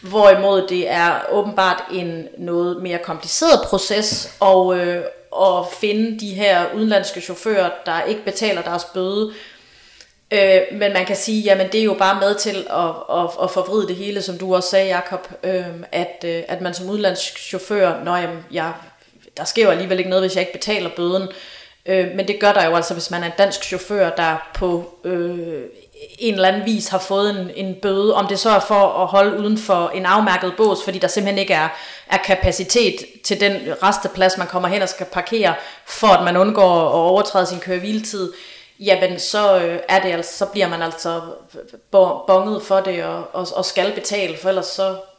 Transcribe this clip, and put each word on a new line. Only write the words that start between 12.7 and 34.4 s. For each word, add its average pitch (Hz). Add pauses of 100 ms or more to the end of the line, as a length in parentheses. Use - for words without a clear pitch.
at, 165
at, 170 (120)
at -
forvride 185
det 180
hele, 202
som 180
du 185
også 185
sagde, 190
Jakob, 180 (160)
øh, 185 (280)
at, -
øh, 170
at 175
man 180
som 180
udenlandsk 202
chauffør, 185
"Nå, 175
jamen, 170 (140)
jeg, 165 (640)
der 156
sker 226
jo 196
alligevel 185
ikke 185
noget, 190
hvis 185
jeg 185
ikke 180
betaler 190
bøden." 185 (580)
Øh, 185 (100)
men 190
det 208
gør 202
der 196
jo 165
altså, 165
hvis 170
man 175
er 170
en 165
dansk 196
chauffør, 185
der 165
på, 175
øh, 170 (560)
en 226
eller 185
anden 208
vis 214
har 190
fået 196 (100)
en, 180 (160)
en 185
bøde, 202
om 196
det 196
så 226
er 202
for 202
at 180
holde 196
uden 214
for 175
en 185
afmærket 185
bås, 208
fordi 185
der -
simpelthen 196
ikke 190
er, 160 (420)
er 190
kapacitet 190 (300)
til 196
den 202 (300)
resteplads, 190
man 175